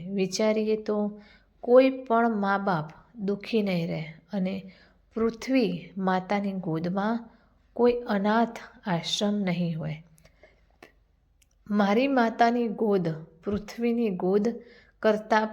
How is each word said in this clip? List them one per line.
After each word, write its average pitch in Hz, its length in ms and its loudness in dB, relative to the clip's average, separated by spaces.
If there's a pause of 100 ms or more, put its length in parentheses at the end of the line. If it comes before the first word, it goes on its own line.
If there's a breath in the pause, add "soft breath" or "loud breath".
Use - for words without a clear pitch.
વિચારીએ 214 680 0
તો 214 220 -2 (640 loud breath)
કોઈ 262 260 8
પણ 233 480 0
મા 196 200 0
બાપ 180 300 -2 (300)
દુઃખી 202 440 -2
નહીં 180 260 -2
રહે 160 160 -6 (280)
અને 190 240 -2 (600 loud breath)
પૃથ્વી 226 560 0 (260)
માતાની 190 560 -2
ગોદમાં 185 760 -4 (460 loud breath)
કોઈ 240 320 2
અનાથ 220 500 0 (280)
આશ્રમ 208 540 -2
નહીં 170 400 -2
હોય. 156 180 -6 (1700 soft breath)
મારી 208 400 2
માતાની 240 600 2
ગોદ 202 400 0 (360)
પૃથ્વીની 233 720 -2
ગોદ 190 300 2 (580 loud breath)
કરતાં 214 500 2